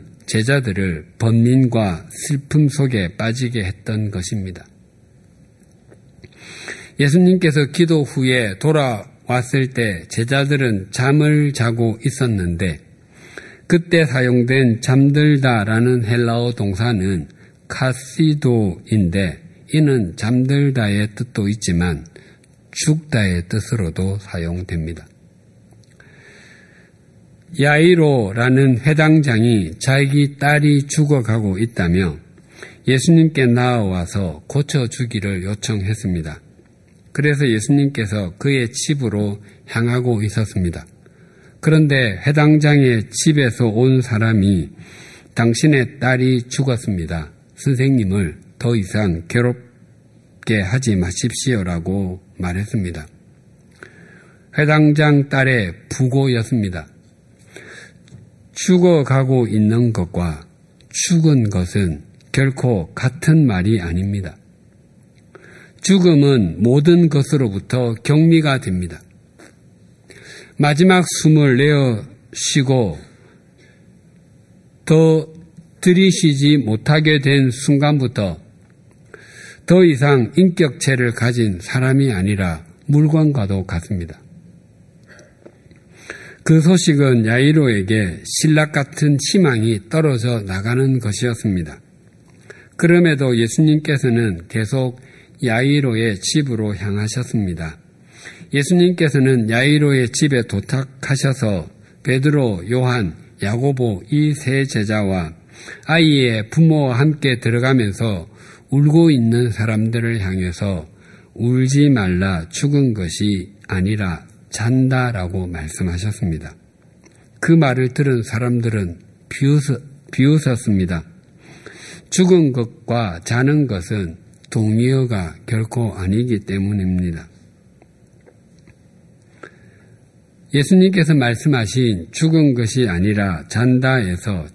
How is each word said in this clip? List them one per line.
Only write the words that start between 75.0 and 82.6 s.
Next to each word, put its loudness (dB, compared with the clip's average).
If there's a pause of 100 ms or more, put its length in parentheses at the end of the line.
들이쉬지 4
못하게 2
된 2
순간부터 -2 (1300)
더 6
이상 2
인격체를 2
가진 -2
사람이 0
아니라 -4 (220)